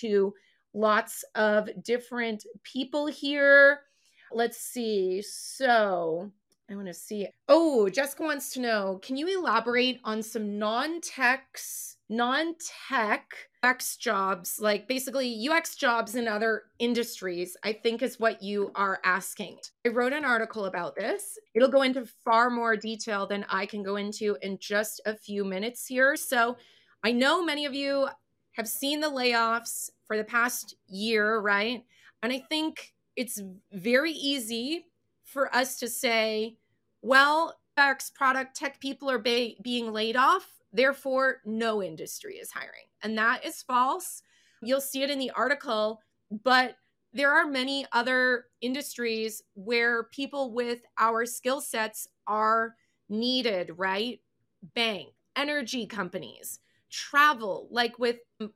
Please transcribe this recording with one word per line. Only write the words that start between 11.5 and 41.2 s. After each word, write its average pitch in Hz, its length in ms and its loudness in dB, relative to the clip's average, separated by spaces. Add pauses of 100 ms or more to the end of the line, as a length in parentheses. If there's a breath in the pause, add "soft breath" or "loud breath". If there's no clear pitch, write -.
non-tech 254 1400 -2 (140)
U 247 60 6
X - 280 -2
jobs, 196 640 -2
like, 208 280 0
basically 262 400 -2
U 233 240 -2
X 330 240 0
jobs 226 380 0
in 240 120 -2
other 214 380 0 (140)
industries?" 226 840 -2
I 220 120 -2
think 233 260 -2
is 254 180 -4
what 226 240 0
you 202 320 -2
are 196 300 0
asking. 185 540 -2 (260)
I 240 60 2
wrote 247 240 0
an 302 100 -4
article 226 400 0
about 180 320 -6
this. 285 420 -6 (160)
It'll 240 140 6
go 269 140 6
into 262 240 2 (180)
far 233 240 6
more 233 280 2
detail 214 500 -4
than 202 240 -4
I 190 160 -2
can 208 160 -8
go 196 140 -4
into 208 440 -4
in 196 180 -6
just 208 460 -2
a 214 100 -2
few 202 300 -6
minutes 196 420 -6
here. 262 300 4
So 247 400 0 (460 soft breath)
I 226 100 2
know 294 320 4
many 294 220 -2
of 262 80 -4
you 277 340 0 (440)
have 220 160 -6
seen 294 320 -2
the 302 100 0
layoffs 233 800 0 (160)
for 214 100 -2
the 214 80 -2
past 233 520 -2 (100)
year, 214 540 0
right? 208 440 0 (380 soft breath)
And 233 100 -2
I 262 60 -2
think 311 560 -4 (220)
it's 214 260 -6 (280)
very 247 420 0
easy 269 760 -4 (360)
for 269 340 -2
us 254 220 0
to 240 100 -6
say, 220 720 0 (420)
"Well, 277 580 4 (200)
U 285 40 6
X 269 280 2
product 262 440 0
tech 285 240 -8
people 269 320 -6
are 247 80 0
ba-, 240 440 0
being 240 280 -4
laid 220 260 -2
off." 320 380 2 (200)
Therefore, 262 720 2